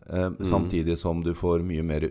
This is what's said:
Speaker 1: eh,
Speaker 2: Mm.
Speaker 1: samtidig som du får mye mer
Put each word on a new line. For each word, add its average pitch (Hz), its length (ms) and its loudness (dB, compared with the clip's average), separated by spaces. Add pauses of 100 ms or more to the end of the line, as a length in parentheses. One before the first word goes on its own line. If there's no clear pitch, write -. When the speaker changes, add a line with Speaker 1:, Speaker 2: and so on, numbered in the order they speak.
Speaker 1:
eh, 90 220 0
Speaker 2:
Mm. 98 140 -8
Speaker 1:
samtidig 87 520 2
som 85 260 -2
du 85 120 0
får 85 280 2
mye 82 220 -2
mer 78 160 0 (100)